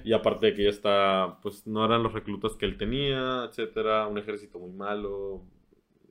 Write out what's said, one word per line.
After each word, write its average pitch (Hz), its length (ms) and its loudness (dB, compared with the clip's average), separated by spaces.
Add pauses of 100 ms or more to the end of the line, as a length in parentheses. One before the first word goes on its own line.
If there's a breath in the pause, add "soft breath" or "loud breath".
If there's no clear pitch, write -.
Y 110 100 0
aparte 107 340 4
de 101 80 4
que 101 100 2
ya 101 60 6
está, 98 720 2
pues, - 220 -10
no 110 220 0
eran 117 160 4
los 113 100 -2
reclutas 104 440 -4
que 104 100 -2
él 95 100 -4
tenía, 131 720 -2
etcétera, 110 600 -2
un 104 100 -4
ejército 104 400 -8
muy 90 140 -14
malo. 98 720 -6 (680)